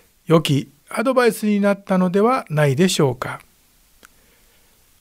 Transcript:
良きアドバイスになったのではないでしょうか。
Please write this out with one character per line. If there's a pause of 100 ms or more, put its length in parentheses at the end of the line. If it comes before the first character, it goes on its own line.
(280)
良
き (180)
ア
ド
バ
イ
ス
に
な
っ
た
の
で
は
な
い
で
し
ょ
う
か。 (1600)